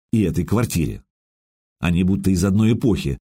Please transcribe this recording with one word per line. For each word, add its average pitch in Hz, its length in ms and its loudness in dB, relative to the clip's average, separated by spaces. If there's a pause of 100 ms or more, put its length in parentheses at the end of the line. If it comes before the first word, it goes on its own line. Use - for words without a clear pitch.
(120)
и 113 120 2
этой 85 200 -2
квартире. 82 600 -2 (760)
Они 87 240 0
будто 98 280 0
из 87 120 0
одной 107 300 2
эпохи, 87 440 -2 (120)